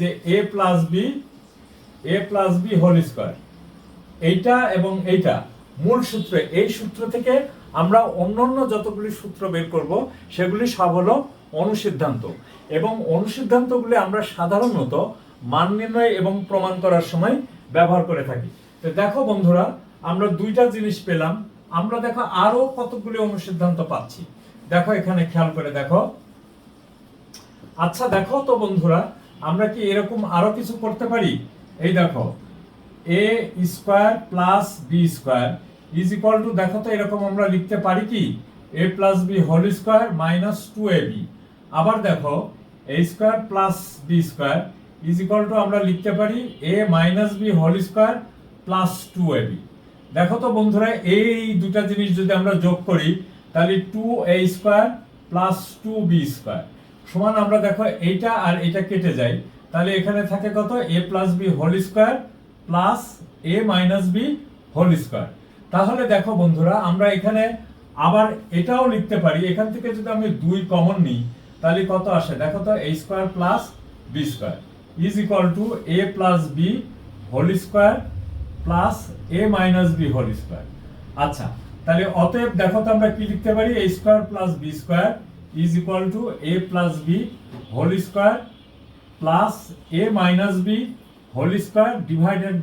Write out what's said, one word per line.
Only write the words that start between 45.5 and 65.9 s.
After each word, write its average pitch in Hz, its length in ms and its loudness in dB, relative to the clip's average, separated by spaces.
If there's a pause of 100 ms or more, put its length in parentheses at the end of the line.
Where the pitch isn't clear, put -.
to 220 40 -2 (100)
আমরা 202 140 0 (100)
লিখতে 185 300 -2
পারি 214 200 0 (340)
a - 20 2 (220)
minus 185 340 2 (100)
b - 20 -4 (160)
whole 165 200 2 (100)
square 226 280 2 (500)
plus 185 260 0 (220)
two 175 140 0 (120)
A - 80 -2
B। - 20 -6 (680)
দেখো 175 260 2
তো 254 60 0 (100)
বন্ধুরা, 214 320 2 (260)
এই 226 220 4 (240)
দুটা 196 280 0
জিনিস 202 280 0
যদি 190 200 0
আমরা 190 160 2 (100)
যোগ 175 140 2 (120)
করি, 160 180 2 (440)
তাহলে 170 220 2 (180)
টু 214 120 -4 (300)
এ - 20 4 (180)
স্কয়ার 208 320 4 (440)
প্লাস 185 260 0 (260)
টু 214 100 -8 (180)
বি 170 100 4 (160)
স্কয়ার 95 260 -8 (480)
সমান, 311 240 0 (100)
আমরা 208 220 2
দেখো 214 180 -2 (240)
এইটা 196 220 0 (160)
আর 175 80 2 (120)
এটা 175 220 0
কেটে 170 300 0
যায়, 131 180 0 (360)
তাহলে 175 260 0
এখানে 202 220 0 (120)
থাকে 202 160 -4 (100)
কত? 208 120 -2 (260)
a - 20 2 (100)
plus 185 300 0
b - 20 -4 (160)
whole 170 220 2 (100)
square 233 300 4 (500)
plus 185 320 2 (520)
a - 20 2 (180)
minus 180 320 2 (100)
b - 20 0 (580)
whole 165 300 4
square। 113 260 -8 (440)
তাহলে 220 280 2 (120)